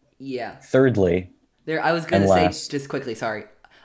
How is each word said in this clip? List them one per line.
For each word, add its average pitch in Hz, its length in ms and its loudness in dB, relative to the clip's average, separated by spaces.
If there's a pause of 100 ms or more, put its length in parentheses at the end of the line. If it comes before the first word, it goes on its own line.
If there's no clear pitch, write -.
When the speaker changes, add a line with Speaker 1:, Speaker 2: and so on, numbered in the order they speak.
(180)
Speaker 1:
Yeah. 123 400 -10
Speaker 2:
Thirdly, 98 760 2 (340)
Speaker 1:
There, 160 160 -4
I 147 100 0
was 165 140 -2
gonna 160 180 2
Speaker 2:
and 196 80 4
Speaker 1:
say, - 140 4
Speaker 2:
last - 260 -4
Speaker 1:
just 139 180 -6
quickly, 127 260 -8
sorry. 110 300 -8 (400)